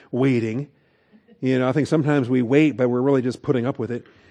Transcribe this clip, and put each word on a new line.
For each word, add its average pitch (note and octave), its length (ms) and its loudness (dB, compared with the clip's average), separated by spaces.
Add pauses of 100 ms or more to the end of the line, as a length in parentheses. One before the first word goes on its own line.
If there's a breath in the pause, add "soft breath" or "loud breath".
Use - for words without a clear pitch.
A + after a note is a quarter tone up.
(120 loud breath)
waiting. B2 560 0 (720 soft breath)
You C3 180 0
know, B2+ 100 0
I C3 40 0
think C3 160 0
sometimes D3 420 0
we B2+ 140 2
wait, C3+ 340 2
but B2 120 0
we're B2 120 -2
really C3+ 220 2
just B2 180 -6
putting B2+ 240 -2
up C3+ 140 -6
with A2 100 -6
it, A#2 160 -10 (260 soft breath)